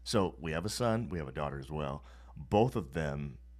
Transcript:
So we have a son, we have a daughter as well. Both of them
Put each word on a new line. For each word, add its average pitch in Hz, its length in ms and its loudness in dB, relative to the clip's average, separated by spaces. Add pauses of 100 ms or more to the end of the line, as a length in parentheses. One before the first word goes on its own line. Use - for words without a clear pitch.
So 92 360 4
we 80 140 -2
have 85 120 0
a 107 40 0
son, 113 400 2
we 87 100 -2
have 69 80 -4
a 65 60 -10
daughter 69 260 -2
as 65 100 -10
well. 73 340 -4 (320)
Both 107 420 4
of 71 160 -4
them 71 440 -2 (220)